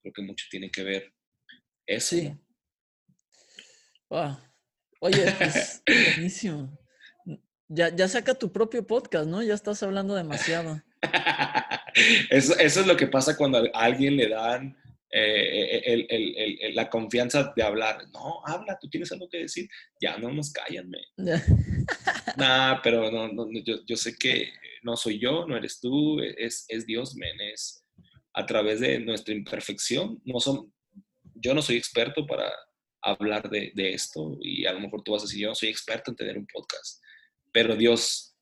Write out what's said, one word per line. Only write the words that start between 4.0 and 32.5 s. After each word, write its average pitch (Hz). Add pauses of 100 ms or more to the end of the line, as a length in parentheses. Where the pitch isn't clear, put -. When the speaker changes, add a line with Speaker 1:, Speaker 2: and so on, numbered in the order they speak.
Speaker 2:
Wow. 147 (600)
Oye, 190
pues, -
Speaker 1:
<laughs> -
Speaker 2:
buenísimo. 151 (920)
Ya, 165
ya 185
saca 247
tu 214
propio 220
podcast, 208
¿no? 180
Ya 214
estás 208
hablando 196
demasiado. 160 (200)
Speaker 1:
<laughs> - (680)
Eso, 139
eso 160
es 190
lo 175
que 135
pasa 139
cuando 135
a 113 (120)
alguien 127
le 117
dan, 120 (340)
eh, 104
el, 120
el, 110
el, 107
el, 107
la 113
confianza 120
de 113
hablar. 110
"No, 160
habla, 185
tú 143
tienes 160
algo 185
que 170
decir". 165 (320)
"Ya, -
no 117
nos 147
callan, -
men". - (160)
Speaker 2:
Ya. 170
<laughs> -
Speaker 1:
Nah, 131
pero 113
no, 113
no, 110 (200)
yo, 113
yo 113
sé 117
que - (300)
no 117
soy 107
yo, 151
no 135
eres -
tú, 147
es, -
es 113
Dios, 127
men, 87
es - (500)
a 101
través 110
de 131
nuestra 110
imperfección. 120
No 123
son, 139 (600)
yo 120
no 101
soy 120
experto 123
para - (520)